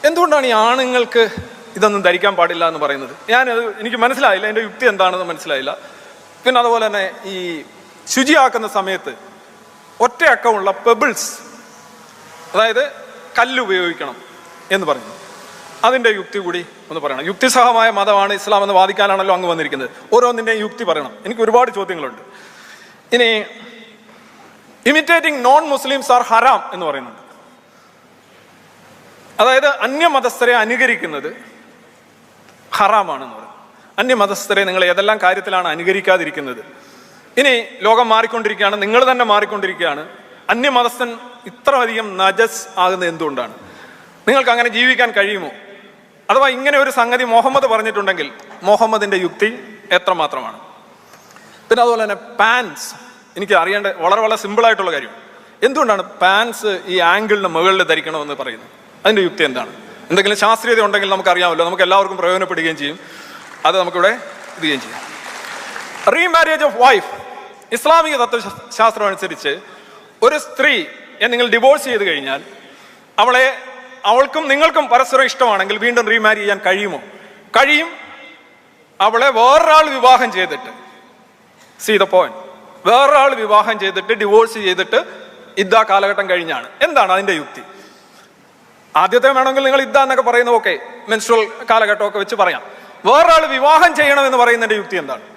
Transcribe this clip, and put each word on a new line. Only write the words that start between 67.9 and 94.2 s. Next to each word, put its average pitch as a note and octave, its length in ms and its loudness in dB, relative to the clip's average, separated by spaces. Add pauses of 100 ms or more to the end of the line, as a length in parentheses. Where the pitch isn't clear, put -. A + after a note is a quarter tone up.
തത്വശാസ്ത്രം A3 840 -2
അനുസരിച്ച് E3+ 440 -6 (720)
ഒരു D4 200 4
സ്ത്രീയെ A#3+ 880 -2
നിങ്ങൾ A#3+ 220 0
ഡിവോഴ്സ് C4+ 340 4
ചെയ്ത് G#3+ 200 -2
കഴിഞ്ഞാൽ C#3 320 -4 (800)
അവളെ, B3+ 220 4 (680)
അവൾക്കും C#4 400 2
നിങ്ങൾക്കും D4 420 2
പരസ്പരം C4 380 4
ഇഷ്ടമാണെങ്കിൽ G#3+ 540 0
വീണ്ടും A#3+ 280 0
റീമാരി G#3+ 300 2
ചെയ്യാൻ G3+ 240 -2
കഴിയുമോ? F#3+ 320 -2 (580)
കഴിയും. D4 320 2 (1160)
അവളെ A#3+ 220 2 (120)
വേറൊരാൾ D#4 440 6 (120)
വിവാഹം B3+ 400 4
ചെയ്തിട്ട്, E3 340 -6 (1120)
see G#3+ 180 2
the F#3 120 -2
point, C#3+ 200 2 (540)
വേറൊരാൾ C#4 420 4 (120)
വിവാഹം G#3 400 2
ചെയ്തിട്ട് F#3+ 380 -4
ഡിവോഴ്സ് A3 440 2
ചെയ്തിട്ട് F#3 340 0 (640)
ഇദ്ദ G3+ 140 0 (140)
കാലഘട്ടം G3 420 0
കഴിഞ്ഞാണ്. E3 360 -4 (180)
എന്താണ് B3+ 300 2
അതിൻ്റെ G3 260 -2
യുക്തി? C3+ 220 -16 (1400)
ആദ്യത്തെ A#3+ 360 2
വേണമെങ്കിൽ C4 300 0
നിങ്ങൾ C4+ 180 2
ഇദ്ദ - 200 0
എന്നൊക്കെ B3+ 220 0
പറയുന്നത് A#3+ 320 2
ഓക്കെ, F#3 140 -2 (380)
മെൻസ്ട്രുവൽ A3+ 300 2 (280)
കാലഘട്ടമൊക്കെ G#3 540 2
വെച്ച് G#3+ 180 -6
പറയാം. D#3+ 200 0 (460)
വേറൊരാൾ D#4+ 360 6 (120)
വിവാഹം D#4 440 4
ചെയ്യണമെന്ന് C#4 420 2